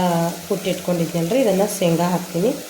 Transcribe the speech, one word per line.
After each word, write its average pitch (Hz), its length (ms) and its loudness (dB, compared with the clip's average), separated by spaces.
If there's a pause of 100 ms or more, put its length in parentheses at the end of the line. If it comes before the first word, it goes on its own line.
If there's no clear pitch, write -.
(500)
ಕುಟ್ಟಿಟ್ಕೊಂಡಿದ್ನಲ್ರಿ, 175 920 0
ಇದನ್ನ 190 200 2 (180)
ಶೇಂಗಾ 170 300 2
ಹಾಕ್ತೀನಿ. 180 420 0 (180)